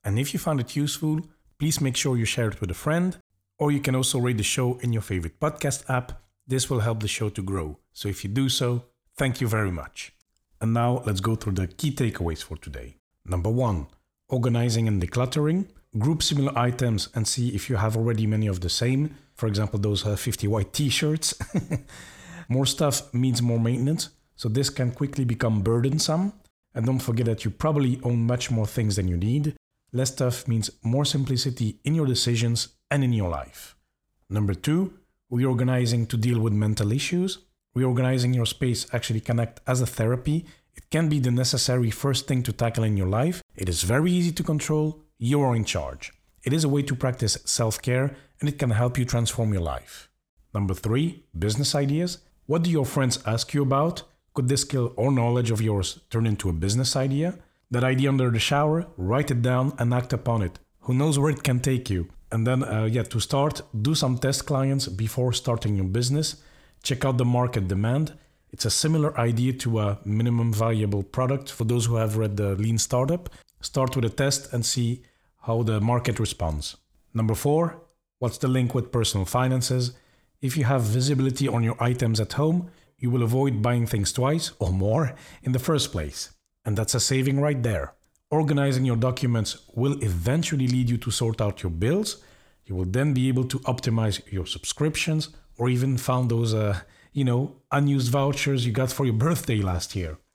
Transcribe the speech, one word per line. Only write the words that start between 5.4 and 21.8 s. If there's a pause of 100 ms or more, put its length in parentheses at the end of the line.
app. (380)
This
will
help
the
show
to
grow. (160)
So
if
you
do
so, (320)
thank
you
very
much. (460)
And
now
let's
go
through
the
key
takeaways
for
today. (280)
Number
one, (400)
organizing
and
decluttering. (300)
Group
similar (180)
items
and
see
if
you
have
already
many
of
the
same. (180)
For
example,
those,
uh,
fifty
white
t-shirts. (600)